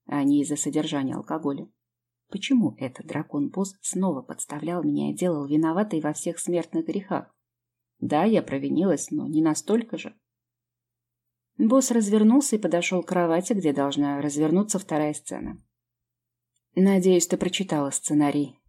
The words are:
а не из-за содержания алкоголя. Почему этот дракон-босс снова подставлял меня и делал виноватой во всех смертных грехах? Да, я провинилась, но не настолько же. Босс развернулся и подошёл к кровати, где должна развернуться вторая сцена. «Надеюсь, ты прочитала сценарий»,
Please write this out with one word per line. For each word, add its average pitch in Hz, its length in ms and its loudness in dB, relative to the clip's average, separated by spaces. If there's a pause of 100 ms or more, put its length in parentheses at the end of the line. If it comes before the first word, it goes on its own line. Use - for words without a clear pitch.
а 143 180 -2
не 143 180 4
из-за 143 140 -4
содержания 143 600 -2
алкоголя. 147 540 -6 (640)
Почему 202 460 2
этот - 260 -8
дракон-босс 151 760 -4
снова 180 420 -2
подставлял 165 600 -6
меня 147 280 0
и - 20 -8
делал 156 320 -2
виноватой 160 560 0
во 156 120 -2
всех 165 260 -6
смертных 165 480 -2
грехах? 185 440 -6 (680)
Да, 151 240 0
я 208 180 4
провинилась, 139 720 0
но 147 160 -4
не 151 160 2
настолько 208 560 0
же. - 160 -16 (1400)
Босс 254 320 4
развернулся 220 640 4
и 214 40 -2
подошёл 175 440 0
к - 60 -14
кровати, 175 440 2
где 185 180 2
должна 143 480 0
развернуться 156 600 0
вторая 151 340 -2
сцена. - 480 -12 (1120)
«Надеюсь, 185 540 4
ты 185 100 0
прочитала 175 540 -2
сценарий», 147 680 0 (120)